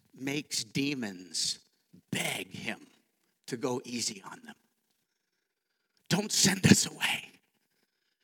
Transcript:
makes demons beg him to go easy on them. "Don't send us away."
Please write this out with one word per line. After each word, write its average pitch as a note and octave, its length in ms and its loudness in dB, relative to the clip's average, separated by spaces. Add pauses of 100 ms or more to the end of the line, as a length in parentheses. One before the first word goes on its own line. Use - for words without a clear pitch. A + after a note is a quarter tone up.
(180)
makes C#3 460 -4
demons A2 920 -4 (520)
beg - 440 -4
him - 240 -8 (720)
to C3 80 -6
go B2 280 -2
easy A#2 400 -6
on - 200 -16
them. - 100 -18 (1500)
"Don't G3+ 240 0
send - 340 6
us - 240 8
away." - 400 -4 (920)